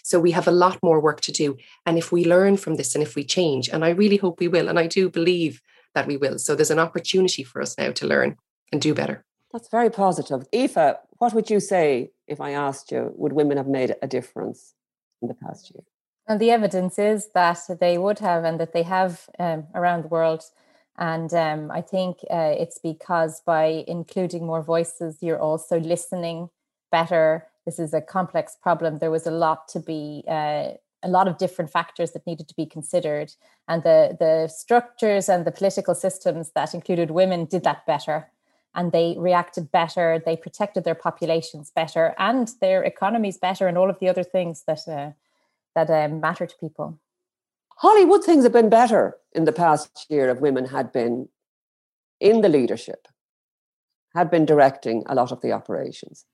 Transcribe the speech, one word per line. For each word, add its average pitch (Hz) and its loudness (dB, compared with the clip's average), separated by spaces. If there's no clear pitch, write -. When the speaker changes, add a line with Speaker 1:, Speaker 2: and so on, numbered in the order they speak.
Speaker 1:
So 180 0
we 170 4
have 175 0
a 175 4
lot 175 2
more 160 4
work 151 0
to - -6
do. 143 -2
And 170 0
if 165 -4
we 175 2
learn 190 6
from 160 -4
this 135 -4
and 147 -2
if 151 -4
we 143 -4
change, 139 0
and 160 -2
I 170 4
really 202 4
hope 185 -2
we 170 0
will, 165 2
and 165 0
I 165 2
do 185 0
believe 170 0
that 139 0
we 143 -4
will. 135 -2
So 151 -4
there's 151 2
an 160 2
opportunity 170 0
for 131 -10
us 143 -8
now - -4
to - -10
learn 69 0
and 147 -2
do 151 0
better. - -6
Speaker 2:
That's - -14
very 226 2
positive. 165 -2
Aoife, 214 2
what 233 0
would 220 0
you 208 2
say 151 0
if 143 -10
I 143 -8
asked 143 -6
you, 123 -6
would 147 -4
women 143 2
have 135 -4
made 131 0
a 135 -6
difference 123 -8
in 120 -6
the 120 -10
past - -18
year? - -20
Speaker 3:
And 214 0
the 226 4
evidence 185 0
is 208 0
that 175 2
they 175 2
would 202 -2
have, 175 -2
and 165 -2
that 165 -6
they 170 0
have, 185 -2
um, 160 -4
around 175 -2
the 156 -12
world. 160 0
And, 165 -4
um, 156 -2
I 165 -6
think, 185 -6
uh, 160 0
it's - -8
because 160 -4
by 160 0
including 170 -6
more 165 -4
voices, 165 -4
you're 165 -2
also 160 -2
listening 170 -6
better. 165 2
This 165 -10
is 156 -6
a - -2
complex - -6
problem. 165 0
There 160 -2
was 160 -2
a 165 -4
lot 160 -2
to 175 -10
be, 151 -10
uh, 151 -4
a 175 -6
lot 185 2
of 170 -4
different 180 -4
factors 170 -4
that - -12
needed 165 -10
to - -20
be 160 -6
considered. 151 -4
And 165 -2
the, 160 6
the 160 2
structures 220 0
and 180 2
the 170 0
political 190 -2
systems 170 -4
that 151 -2
included 170 -2
women 175 2
did 170 -4
that 147 -2
better. 156 -4
And 175 -2
they 170 2
reacted 175 0
better, 165 0
they 165 -2
protected 185 -6
their 165 -2
populations 160 -4
better, 165 0
and 226 0
their 190 2
economies 202 -2
better, 190 -2
and 175 0
all 190 4
of 190 -6
the 185 0
other 180 -2
things 175 -4
that, 156 -4
uh, 147 -8
that, 165 2
um, 156 0
matter 170 -4
to - -16
people. 151 -10
Speaker 2:
Holly, 403 8
would 381 6
things 311 6
have 233 4
been 226 6
better 226 4
in 165 0
the 156 4
past 160 0
year 135 2
if 123 -2
women 131 0
had 131 -6
been 120 -2
in 220 6
the 208 4
leadership, 127 -2
had 170 0
been 165 4
directing 135 4
a - -4
lot 123 2
of 131 -10
the 120 -2
operations? - -8